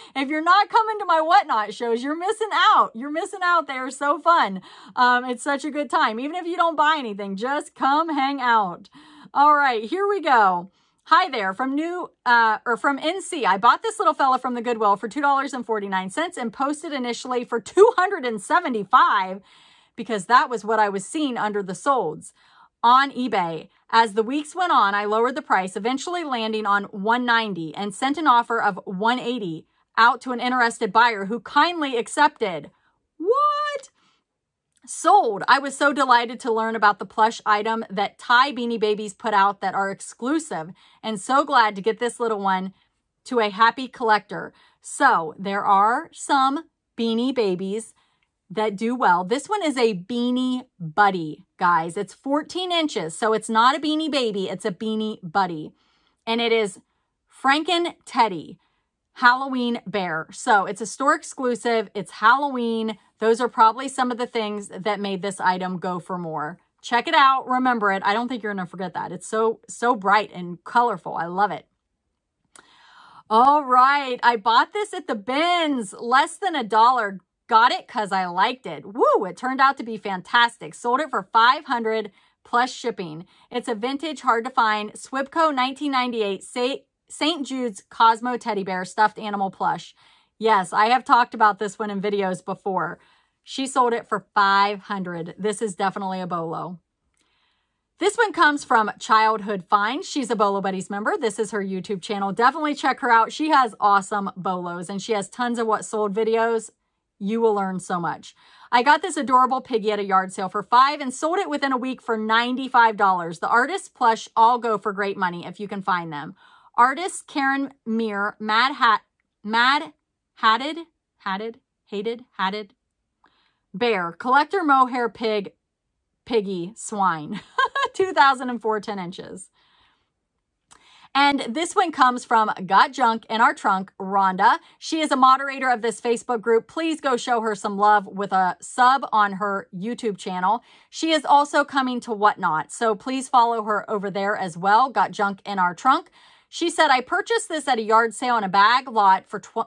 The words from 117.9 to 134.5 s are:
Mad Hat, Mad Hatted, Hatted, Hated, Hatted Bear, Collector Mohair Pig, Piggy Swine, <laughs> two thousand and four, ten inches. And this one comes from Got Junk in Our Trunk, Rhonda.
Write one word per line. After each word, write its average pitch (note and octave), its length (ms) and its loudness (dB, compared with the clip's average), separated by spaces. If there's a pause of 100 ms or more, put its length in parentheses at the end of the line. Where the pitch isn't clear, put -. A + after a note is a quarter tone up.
Mad A3+ 360 0
Hat, A#3+ 260 2 (420)
Mad B3 520 0 (420)
Hatted, C#4 500 0 (300)
Hatted, G#3 420 -8 (280)
Hated, A3+ 380 -6 (120)
Hatted G3+ 380 -6 (1000)
Bear, F#3 380 0
Collector D4 500 2
Mohair C4 460 4
Pig, G#3+ 460 -4 (720)
Piggy G3 520 -2
Swine, F3+ 640 -4 (280)
<laughs> C#5 260 -4
two F#4+ 180 -2
thousand C#4 360 4
and A#3+ 140 -6
four, A3 160 -2
ten G3+ 220 -8
inches. - 500 -14 (1600)
And C#4+ 340 4
this D#4 260 -4
one F4 160 2
comes B3 340 4
from A3 280 2 (140)
Got A3+ 260 4
Junk A3+ 360 0
in A3 120 -2
Our C#4+ 140 4
Trunk, F#3+ 440 -2
Rhonda. G3 600 2 (200)